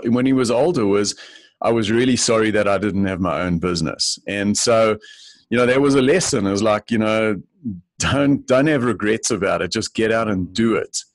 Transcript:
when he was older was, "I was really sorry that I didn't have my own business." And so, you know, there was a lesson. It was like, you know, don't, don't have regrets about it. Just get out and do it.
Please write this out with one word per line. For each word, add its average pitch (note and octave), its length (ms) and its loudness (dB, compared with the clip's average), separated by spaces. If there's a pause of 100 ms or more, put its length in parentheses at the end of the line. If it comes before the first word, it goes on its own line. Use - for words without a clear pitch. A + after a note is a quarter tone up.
when A#2+ 180 0
he C3+ 100 2
was B2+ 180 0
older C3 340 2
was, G2+ 300 0 (460)
"I A2+ 100 0
was A2+ 180 0
really B2 260 2
sorry A2 360 2
that G2+ 160 2
I G2+ 100 2
didn't G2 280 -2
have F#2+ 140 -4
my E2+ 220 -2
own F2+ 160 0
business." E2 680 -4
And G2+ 280 -2
so, A2 440 2 (500)
you A#2 80 0
know, B2 80 4
there B2+ 160 2
was C#3+ 140 4
a C3 80 4
lesson. C3+ 420 0
It F#2+ 60 0
was G2+ 100 -2
like, G#2+ 300 0
you A2+ 80 0
know, A2 420 0 (560)
don't, C#3 480 0
don't C3+ 220 2
have C#3+ 160 0
regrets G#2+ 480 -2
about F2+ 320 -2
it. F2 80 -6
Just - 240 -6
get A2 160 0
out A2+ 160 0
and F#2 260 -4
do A2 220 0
it. - 200 -6 (200)